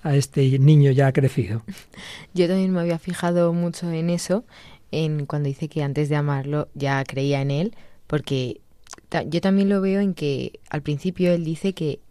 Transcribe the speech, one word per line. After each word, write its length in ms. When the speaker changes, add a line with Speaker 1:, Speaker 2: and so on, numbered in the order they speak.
Speaker 1:
a 140
este 420
niño 320
ya 220
crecido? 560
Speaker 2:
<laughs> 640
Yo 140
también 260
me 60
había 180
fijado 560
mucho 380
en 180
eso, 340
en 380
cuando 220
dice 200
que 140
antes 260
de 60
amarlo 580
ya 300
creía 400
en 80
él, 240
porque 520
ta-, 120
yo 180
también 300
lo 120
veo 200
en 140
que 440
al 100
principio 500
él 140
dice 280
que 260